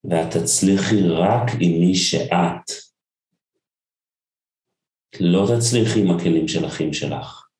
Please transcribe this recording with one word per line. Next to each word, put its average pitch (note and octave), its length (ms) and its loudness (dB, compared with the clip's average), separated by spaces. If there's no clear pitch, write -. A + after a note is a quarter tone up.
ואת E2+ 340 -2
תצליחי G2 520 2
רק G#2 280 2
עם F2 100 4
מי F#2 140 4
שאת. - 880 -2
לא F#2 260 2
תצליחי A2+ 440 0
עם F2 160 2
הכלים D#2+ 300 0
של D#2 180 -4
אחים D2+ 280 -6
שלך. - 540 -8